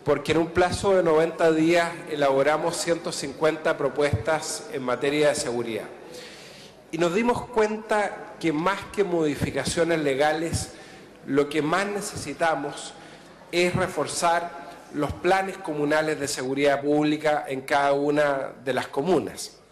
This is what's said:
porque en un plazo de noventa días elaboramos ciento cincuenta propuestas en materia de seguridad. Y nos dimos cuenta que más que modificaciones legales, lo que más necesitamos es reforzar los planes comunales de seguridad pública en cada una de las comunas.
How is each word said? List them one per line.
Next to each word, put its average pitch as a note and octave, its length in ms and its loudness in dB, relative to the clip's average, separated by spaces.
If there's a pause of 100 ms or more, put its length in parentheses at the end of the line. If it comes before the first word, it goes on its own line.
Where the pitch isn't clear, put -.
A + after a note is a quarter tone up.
porque C#3+ 300 0
en D#3 60 4
un E3 80 2
plazo F3+ 460 2
de F#3 80 6
noventa E3 520 4
días E3+ 360 4 (220)
elaboramos D3 640 2
ciento E3+ 380 -2
cincuenta D#3 640 -2
propuestas D3 960 -2
en C3+ 100 -6
materia C#3+ 460 2
de C3+ 60 2
seguridad. A#2 500 -4 (1040)
Y E3 60 -8
nos E3+ 180 0
dimos A#3 300 0
cuenta G#3+ 960 -2
que E3 100 0
más F3+ 300 0 (120)
que G3+ 120 2
modificaciones D#3+ 920 0
legales, D3+ 760 0 (520)
lo C#3+ 220 2
que D3+ 140 -2
más F3 260 0
necesitamos D#3+ 1040 -4 (600)
es F3 200 2
reforzar E3+ 920 -2 (260)
los C#3+ 200 -2
planes F#3+ 440 0
comunales D3+ 600 0
de C#3 80 -4
seguridad C#3 540 2
pública D3+ 680 2
en C3+ 140 -4
cada C#3+ 320 2
una C#3+ 580 2 (140)
de C3 80 -2
las A#2+ 140 -2
comunas. C#3 720 -2 (120)